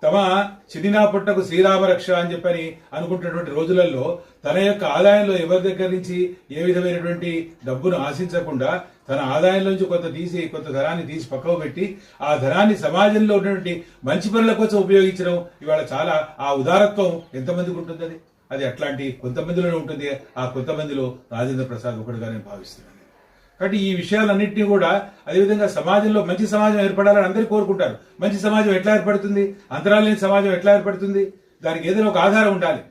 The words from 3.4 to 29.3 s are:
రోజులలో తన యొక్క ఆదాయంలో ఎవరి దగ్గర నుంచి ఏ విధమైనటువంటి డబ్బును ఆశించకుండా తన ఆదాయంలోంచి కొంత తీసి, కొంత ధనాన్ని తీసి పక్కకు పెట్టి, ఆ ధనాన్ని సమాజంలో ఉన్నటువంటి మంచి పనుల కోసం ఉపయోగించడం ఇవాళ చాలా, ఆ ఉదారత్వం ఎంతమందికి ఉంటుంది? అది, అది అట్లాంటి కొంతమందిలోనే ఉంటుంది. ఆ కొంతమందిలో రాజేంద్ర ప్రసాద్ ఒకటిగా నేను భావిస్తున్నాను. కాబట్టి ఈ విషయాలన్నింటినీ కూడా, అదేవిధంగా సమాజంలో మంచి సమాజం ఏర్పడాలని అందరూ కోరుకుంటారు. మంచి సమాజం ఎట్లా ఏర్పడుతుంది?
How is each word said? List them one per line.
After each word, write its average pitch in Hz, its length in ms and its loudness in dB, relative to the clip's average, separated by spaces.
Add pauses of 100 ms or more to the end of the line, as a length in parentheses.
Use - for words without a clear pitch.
రోజులలో 165 680 0 (260)
తన 175 120 0
యొక్క 202 260 2
ఆదాయంలో 196 540 4
ఎవరి 180 320 0
దగ్గర 185 200 -2
నుంచి 180 480 -4 (140)
ఏ 156 120 -6
విధమైనటువంటి 175 920 -2 (120)
డబ్బును 131 320 -2
ఆశించకుండా 160 840 -4 (260)
తన 135 60 -2
ఆదాయంలోంచి 185 680 0
కొంత 175 280 -4
తీసి, 170 340 -6
కొంత 147 220 -12
ధనాన్ని 139 380 -4
తీసి 156 220 -10
పక్కకు 170 260 -4
పెట్టి, 165 420 -6 (240)
ఆ 147 140 0
ధనాన్ని 175 420 2
సమాజంలో 208 580 2
ఉన్నటువంటి 180 500 -2 (200)
మంచి 160 240 -2
పనుల 226 240 2
కోసం 208 240 0
ఉపయోగించడం 180 680 2 (160)
ఇవాళ 156 320 0
చాలా, 156 340 -2 (120)
ఆ 139 140 -2
ఉదారత్వం 180 680 2 (120)
ఎంతమందికి 175 440 -6
ఉంటుంది? 165 280 -12
అది, 165 140 -14 (320)
అది 139 140 -6
అట్లాంటి 135 460 -6 (100)
కొంతమందిలోనే 170 540 -4
ఉంటుంది. 143 360 -8 (260)
ఆ 127 80 -6
కొంతమందిలో 135 680 -6 (160)
రాజేంద్ర 131 320 -4
ప్రసాద్ 120 320 -8
ఒకటిగా 113 320 -10
నేను 110 220 -10
భావిస్తున్నాను. - 460 -20 (640)
కాబట్టి 196 180 -2
ఈ 196 180 0
విషయాలన్నింటినీ 208 680 0
కూడా, 196 460 2 (180)
అదేవిధంగా 202 400 2
సమాజంలో 196 580 2
మంచి 180 220 -2
సమాజం 208 340 2
ఏర్పడాలని 196 440 4
అందరూ 202 200 0
కోరుకుంటారు. 190 520 0 (220)
మంచి 202 200 -2
సమాజం 208 320 2
ఎట్లా 190 220 2
ఏర్పడుతుంది? 202 600 0 (160)